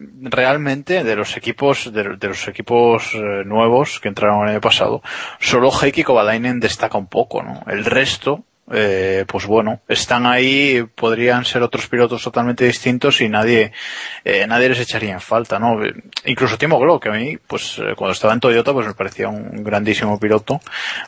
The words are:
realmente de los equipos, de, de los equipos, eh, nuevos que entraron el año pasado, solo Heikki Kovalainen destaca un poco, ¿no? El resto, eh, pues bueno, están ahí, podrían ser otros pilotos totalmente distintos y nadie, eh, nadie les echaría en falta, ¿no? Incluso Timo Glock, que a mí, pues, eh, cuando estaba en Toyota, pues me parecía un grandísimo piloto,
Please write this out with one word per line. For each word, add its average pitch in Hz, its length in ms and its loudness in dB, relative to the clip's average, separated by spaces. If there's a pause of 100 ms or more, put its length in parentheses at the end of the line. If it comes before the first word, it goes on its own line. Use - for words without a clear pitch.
(220)
realmente 139 800 0
de 113 120 0
los 104 220 -4
equipos, 127 540 0
de, 101 260 -4
de 101 100 -4
los 98 200 -8
equipos, 117 680 2
eh, 101 300 -4
nuevos 117 540 2
que - 100 -4
entraron 104 340 2
el 107 80 0
año 107 100 -2
pasado, 110 400 2 (380)
solo 131 320 4
Heikki 143 320 0
Kovalainen 120 560 2
destaca 110 380 -2
un 95 100 -6
poco, - 340 -2
¿no? - 260 -12
El 101 160 -4
resto, 135 600 0 (300)
eh, 95 540 2
pues 95 200 -6
bueno, 110 420 2
están 123 360 0
ahí, 131 560 2 (140)
podrían 120 480 2
ser 123 180 0
otros 117 280 -2
pilotos 120 340 0
totalmente 120 400 -2
distintos 123 560 2
y 117 80 2
nadie, 107 460 2 (500)
eh, 98 240 0
nadie 120 220 4
les 123 100 0
echaría 110 320 -4
en 90 80 -8
falta, 113 400 -2
¿no? 113 220 0 (440)
Incluso 123 320 0
Timo 147 220 2
Glock, 151 240 4
que 107 60 -4
a 107 40 -2
mí, 127 320 -4
pues, - 340 -8
eh, 104 180 -4
cuando 95 160 -2
estaba 110 200 2
en 117 60 0
Toyota, 117 320 4
pues 120 160 0
me 104 60 -8
parecía 98 340 -6
un 107 340 -10
grandísimo 104 560 0
piloto, 107 440 0 (460)